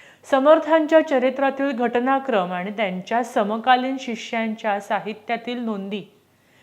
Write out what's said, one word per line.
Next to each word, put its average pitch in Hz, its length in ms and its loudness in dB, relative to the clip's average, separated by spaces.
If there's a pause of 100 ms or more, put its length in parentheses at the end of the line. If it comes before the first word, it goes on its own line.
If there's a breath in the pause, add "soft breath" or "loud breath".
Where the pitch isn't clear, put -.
(300 soft breath)
समर्थांच्या 311 800 4
चरित्रातील 269 640 0
घटनाक्रम 240 800 0
आणि 180 180 -6
त्यांच्या 202 540 -2
समकालीन 247 760 0
शिष्यांच्या 220 800 -4
साहित्यातील 226 800 -6
नोंदी 202 440 -6 (600 soft breath)